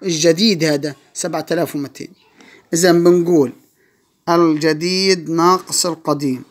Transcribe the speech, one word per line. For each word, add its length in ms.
الجديد 600
هذا 320
سبعة 380
آلاف 240
ومتين. 380
إذا 180
بنقول 640
الجديد 1000
ناقص 560
القديم، 640